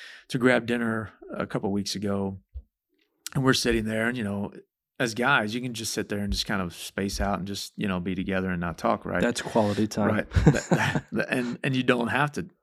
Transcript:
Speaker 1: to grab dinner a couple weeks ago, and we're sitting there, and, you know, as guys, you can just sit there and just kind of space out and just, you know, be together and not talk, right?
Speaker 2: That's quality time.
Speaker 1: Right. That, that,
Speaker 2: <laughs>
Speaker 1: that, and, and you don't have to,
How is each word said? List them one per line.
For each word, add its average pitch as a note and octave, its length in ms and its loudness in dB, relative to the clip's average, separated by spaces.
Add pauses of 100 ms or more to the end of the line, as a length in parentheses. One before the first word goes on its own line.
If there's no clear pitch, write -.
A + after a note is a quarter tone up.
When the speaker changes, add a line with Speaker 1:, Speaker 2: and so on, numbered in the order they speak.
(300)
Speaker 1:
to C#3 80 -2
grab A#2+ 300 4
dinner A2+ 440 -2 (240)
a - 120 -4
couple A2 240 -2
weeks G2+ 240 -2
ago, G2 420 -2 (960)
and C#3 100 0
we're C3 100 8
sitting A#2 320 2
there, A2 220 0
and, B2 100 -2
you A#2 60 -2
know, G2+ 280 -2 (480)
as A#2 140 0
guys, A#2+ 400 2
you A#2+ 80 -2
can B2 140 -6
just A2 180 -6
sit G#2 160 -2
there G#2 100 -2
and G2+ 140 -2
just - 140 -2
kind G2+ 140 0
of F2 120 -4
space - 480 -4
out G2 160 2
and F2+ 100 -6
just, - 300 -8
you G#2+ 100 -2
know, F#2 120 0
be F2+ 160 -2
together F#2 340 0
and F2+ 100 -2
not E2+ 200 -4
talk, A2+ 260 0
right? F#2 160 0
Speaker 2:
That's A#2 200 0
quality G#2+ 440 2
time. G#2+ 240 0
Speaker 1:
Right. G#2+ 200 0 (160)
That, - 260 6
that, - 360 2
Speaker 2:
<laughs> - 40 -18
Speaker 1:
that, G#2+ 180 -2
and, B2 340 -2
and C3 120 0
you B2+ 80 2
don't A#2+ 240 0
have C#3 260 2
to, F2+ 140 -6 (160)